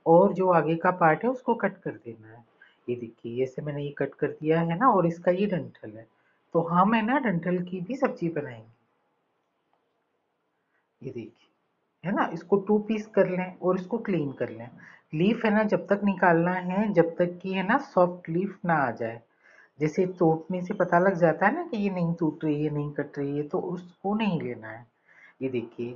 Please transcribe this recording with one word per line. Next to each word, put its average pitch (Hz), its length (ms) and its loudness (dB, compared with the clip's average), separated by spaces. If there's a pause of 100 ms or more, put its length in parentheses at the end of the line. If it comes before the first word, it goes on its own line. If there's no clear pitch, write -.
और 175 280 8
जो 185 180 0
आगे 160 240 4
का 185 180 2
part 170 300 4
है, 233 60 0
उसको 254 260 -2
cut - 220 -4
कर 147 180 -8
देना 110 320 -16
है। 117 160 -20 (440)
ये 120 80 -4
देखिए, 117 380 -12
ये 131 120 -2
से 131 160 -10
मैंने 143 220 -6
ये 143 140 -8
cut 139 160 -4
कर 151 180 -2
दिया 160 300 0
है 165 160 -2
ना, 254 120 4
और 202 180 4
इसका 170 240 0
ये 185 160 0
डंठल 127 420 -8
है। 110 180 -18 (480)
तो 165 80 2
हम 180 300 2
है 226 120 2
ना, 262 160 0
डंठल 180 420 -2
की 185 180 -10
भी 233 140 -8
सब्जी 208 340 -2
बनाएंगे। - 420 -10 (2250)
ये 120 100 -12
देखिए, - 360 -16 (560)
है 190 120 -2
ना? 302 180 0
इसको 170 260 0
टू 214 180 2 (100)
piece 214 220 -2
कर 185 200 4
लें 180 280 -4
और 185 180 0
इसको 220 240 -6
clean 156 340 -2
कर 120 160 -6
लें। 113 200 -14 (440)
leaf 208 320 2
है 208 80 2
ना, 214 120 4
जब 196 220 0
तक 202 180 0
निकालना 180 480 4
है, 185 400 -2
जब 165 240 4
तक 175 200 0
कि 190 160 -8
है 190 140 -2
ना, 240 100 4 (100)
soft 180 420 0
leaf 190 360 -4
ना 165 120 2
आ 135 160 2
जाए। 117 280 -8 (580)
जैसे 151 260 0 (100)
तोड़ने 165 460 0
से 180 140 -8
पता 180 240 2
लग 190 180 4
जाता 165 300 2
है 269 80 2
ना 349 80 -4
कि 262 140 -6
ये 202 140 -2
नहीं 170 240 -2
टूट 151 280 -2
रही 151 200 -2
है, 151 100 -2
नहीं 147 200 -4
कट 143 240 -6
रही 143 200 -4
है, 147 80 -2
तो 160 140 -4
उसको 180 560 -6
नहीं 196 260 0
लेना 113 280 -10
है। 117 160 -14 (560)
ये 131 80 -4
देखिए, 120 460 -6